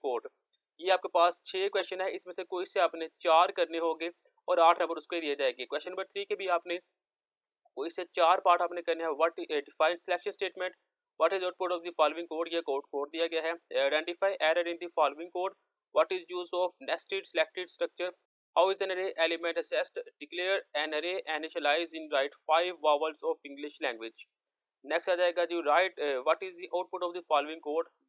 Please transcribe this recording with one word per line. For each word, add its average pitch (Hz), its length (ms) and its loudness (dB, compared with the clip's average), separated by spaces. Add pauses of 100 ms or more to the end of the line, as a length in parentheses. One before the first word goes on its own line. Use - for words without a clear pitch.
code। 123 240 -2 (520)
ये 175 100 -2
आपके 180 240 2
पास 170 320 4
छह 190 220 -2
question 185 320 -4
है, 190 140 -2
इसमें 180 180 -12
से 185 120 -8
कोई 180 220 -6
से 196 140 -2
आपने 165 280 0 (120)
चार 170 380 6
करने 165 200 0
होंगे 165 320 -2 (380)
और 175 120 4
आठ 170 220 8
नंबर 160 200 -2
उसको 175 180 -4
दिए 147 200 -2
जाएंगे। 127 240 0
Question 151 260 -6
number 185 140 -8
three 202 200 -8
के 202 100 -4
भी 190 120 -6 (100)
आपने 170 220 -4 (960)
कोई 151 140 -6
से 180 140 -8 (100)
चार 180 300 6
पार्ट 175 180 6
आपने 175 200 -2
करने 165 220 -2
हैं। 165 60 0 (100)
What, 170 240 0
eh, 151 240 -2
define 165 340 2
selection 185 340 -4
statement? 185 460 -6 (380)
What 165 160 4
is 185 100 -2
output 180 280 -4
of 170 100 -6
the 175 140 -8
following 160 320 2
code? 165 220 -4
ये 165 160 0
code, 139 240 -4
कोड 143 180 -4
दिया 165 220 -2
गया 160 100 -2
है। 160 120 -2 (260)
Identify 160 500 0 (160)
error 170 240 2
in 170 80 -6
the 175 100 -10 (120)
following 151 340 0
code। 185 240 -6 (360)
What 165 200 2
is 180 160 -6
use 180 300 -8
of 180 120 0 (160)
nested 190 420 -6
selected 170 440 -4
structure? 175 340 -4 (480)
How 170 140 6
is 196 160 -4
an 190 100 -4
array 185 160 -4 (140)
element 165 360 -2
assessed? 165 380 -4 (240)
Declare 180 320 -2 (180)
an 156 260 -2
array 175 120 -4 (140)
and 156 180 -4
initialize 160 560 0
in 156 140 -14
right 139 260 0 (120)
five 180 200 2 (140)
vowels 151 460 0
of 151 200 -8
English 143 340 -12
language। 113 400 -8 (580)
नेक्स्ट 160 260 -2
आ 180 40 2
जाएगा 175 360 2
जी, 170 160 -2
write, 175 400 2
eh, 139 180 0
what 160 220 2
is 185 100 -12
the 175 100 -14 (120)
output 180 280 -6
of 175 80 -6
the 180 140 -10
following 151 380 0
code? 156 200 -2 (220)